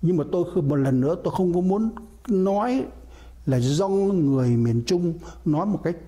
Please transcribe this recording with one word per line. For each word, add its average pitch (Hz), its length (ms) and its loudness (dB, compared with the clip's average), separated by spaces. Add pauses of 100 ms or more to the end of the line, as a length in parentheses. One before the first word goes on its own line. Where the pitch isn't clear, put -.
Nhưng 175 140 2
mà 147 160 2
tôi 180 120 0 (100)
không, 160 140 0
một 147 80 2
lần 131 240 2
nữa 143 140 2 (100)
tôi 165 120 -2
không 180 180 2
có 180 60 2
muốn 202 300 0 (380)
nói 202 560 0 (600)
là 131 140 2
do 147 280 0
người 175 600 2
miền 117 380 2
Trung 175 320 0 (260)
nói 165 220 2
một 202 180 -2
cách 170 120 -2 (100)